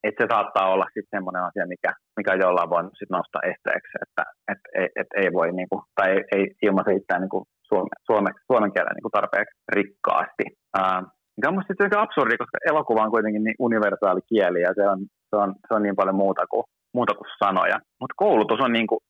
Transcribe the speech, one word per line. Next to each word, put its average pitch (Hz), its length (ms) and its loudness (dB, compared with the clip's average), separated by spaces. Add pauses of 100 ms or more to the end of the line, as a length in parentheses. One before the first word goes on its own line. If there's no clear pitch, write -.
Et 104 140 -2
se 113 140 4
saattaa 98 380 2
olla 95 220 2
sit 104 200 -10
semmoinen 92 340 -6
asia, 90 260 -6
mikä, 85 160 -4 (280)
mikä 101 140 -2 (120)
jollain 90 260 2
voi 85 120 2 (160)
sit 101 120 -14
nostaa 87 320 -4 (100)
esteeksi, - 400 -6 (120)
että - 180 -6 (300)
et, - 80 -8 (220)
et, - 80 -2 (100)
et - 100 -8 (120)
ei 87 160 2
voi, 85 140 0
niin 92 180 -6
kuin, - 120 -6 (140)
tai 98 160 2
ei, 95 80 2 (160)
ei 98 60 4 (240)
ilmaise 98 280 2
itseään, 92 300 -2
niin 95 100 -8
kuin, 92 100 -4 (240)
suome-, 92 380 -2
suome-, 104 300 2 (120)
suomen 107 240 2
kielen, - 220 -2
niin - 120 -12
kuin, - 120 -2
tarpeeksi - 360 -2 (220)
rikkaasti. - 680 -2 (340)
Ää, 95 240 0 (340)
mikä 120 120 -2
on 180 60 0
musta 185 140 -4
sit 190 120 -6
jotenkin 208 240 2
absurdi, 120 320 0
koska - 220 -8 (120)
elokuva 120 360 2
on 110 80 -2
kuitenkin 107 300 0
niin 110 240 -2
universaali 101 520 2 (100)
kieli 90 360 2
ja 92 120 2
se 101 140 2
on, 95 60 -2 (320)
se 107 120 -2
on, 98 120 -2 (140)
se 117 80 0
on 107 60 0
niin 101 140 0
paljon 98 260 2
muuta 95 300 0
kuin, - 120 -2 (320)
muuta 117 180 0
kuin - 160 -12 (140)
sanoja. 92 340 2 (220)
Mut 127 120 -10 (100)
koulutus 117 440 2
on, 117 60 0
niin 113 180 0
kuin 110 200 0